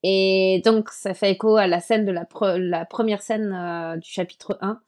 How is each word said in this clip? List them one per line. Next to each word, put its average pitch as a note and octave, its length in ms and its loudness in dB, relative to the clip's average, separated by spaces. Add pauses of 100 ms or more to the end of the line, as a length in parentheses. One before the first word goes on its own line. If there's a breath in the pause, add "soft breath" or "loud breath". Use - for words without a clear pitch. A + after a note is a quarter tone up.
Et F#3+ 600 2
donc, A3 280 2
ça G3 220 -8
fait G3 180 2
écho G#3+ 260 2
à G3 100 4
la F3 140 0
scène A3 240 0
de G3 80 -2
la F3 100 -4
pre-, F#3+ 340 -2
la E3+ 280 -2
première G#3 360 -2
scène, G#3+ 320 -4
euh, E3+ 440 -6
du - 120 -12
chapitre - 520 -6
un G#3 260 -6